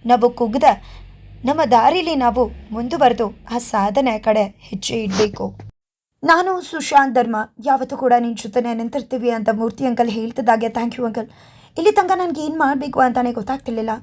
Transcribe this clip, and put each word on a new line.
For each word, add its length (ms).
ನಾವು 240
ಕುಗ್ದ 340
ನಮ್ಮ 180
ದಾರಿಲಿ 520
ನಾವು 340
ಮುಂದುವರೆದು 580
ಆ 20
ಸಾಧನೆ 600
ಕಡೆ 400
ಹೆಜ್ಜೆ 440
ಇಡ್ಬೇಕು. 520
"ನಾನು 380
ಸುಶಾಂತ್ 540
ಧರ್ಮ 200
ಯಾವತ್ತೂ 320
ಕೂಡ 220
ನಿನ್ 180
ಜೊತೆನೆ 360
ನಿಂತಿರ್ತೀವಿ" 580
ಅಂತ 180
ಮೂರ್ತಿ 360
ಅಂಕಲ್ 240
ಹೇಳ್ತಿದ್ದಾಗೆ, 580
"Thank 280
you 100
ಅಂಕಲ್. 220
ಇಲ್ಲಿ 140
ತನಕ 240
ನನ್ಗೆ 260
ಏನ್ 180
ಮಾಡ್ಬೇಕು 400
ಅಂತಾನೆ 320
ಗೊತ್ತಾಗ್ತಿರ್ಲಿಲ್ಲ 580